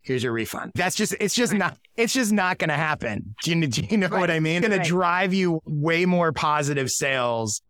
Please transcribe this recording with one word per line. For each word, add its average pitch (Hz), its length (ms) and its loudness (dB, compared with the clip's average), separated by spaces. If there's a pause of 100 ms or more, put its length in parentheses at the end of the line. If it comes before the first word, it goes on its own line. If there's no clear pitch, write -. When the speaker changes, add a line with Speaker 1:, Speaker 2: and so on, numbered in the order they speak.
Speaker 1:
Here's 127 200 -2
your 123 80 -2
refund. - 440 -4
That's 180 200 -2
just, 202 240 -2
it's 208 160 0
just 240 160 2
Speaker 2:
Right. 202 80 2
Speaker 1:
not, 175 180 -2 (200)
it's 233 160 0
just 233 180 0
not 185 280 2
gonna 160 180 0
happen. 117 680 -4
Do 165 80 -2
you, 165 160 2
do 131 140 -2
you 220 160 0
know 185 100 2
Speaker 2:
Right. 190 140 0
Speaker 1:
what 170 100 2
I 160 80 0
mean? 160 180 0
It's 220 100 0
gonna 202 100 2
Speaker 2:
Right. 175 100 0
Speaker 1:
drive 180 460 2
you 175 320 2
way 165 400 0
more 175 260 2
positive 143 600 0
sales 120 800 -2